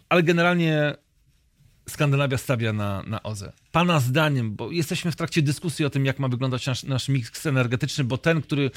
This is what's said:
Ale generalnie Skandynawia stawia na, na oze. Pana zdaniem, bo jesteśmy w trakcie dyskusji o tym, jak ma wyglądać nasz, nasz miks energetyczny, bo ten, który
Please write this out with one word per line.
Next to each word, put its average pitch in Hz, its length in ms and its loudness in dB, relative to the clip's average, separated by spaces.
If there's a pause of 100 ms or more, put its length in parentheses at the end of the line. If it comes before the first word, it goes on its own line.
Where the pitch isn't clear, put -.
Ale 175 140 4
generalnie 165 720 2 (920)
Skandynawia 139 500 0
stawia 117 340 0
na, 101 340 -2
na 107 160 -6
oze. 101 300 -10 (200)
Pana 170 280 4
zdaniem, 127 560 2
bo 117 140 -8
jesteśmy 165 420 -2
w - 40 -6
trakcie 165 260 0
dyskusji 151 420 -2
o 139 60 0
tym, 135 160 0
jak 131 120 -2
ma 135 100 -2
wyglądać 123 380 -2
nasz, 127 160 -2
nasz 135 260 -4
miks 135 380 -2
energetyczny, 131 580 0
bo 127 140 -2
ten, 165 240 2
który 139 340 -2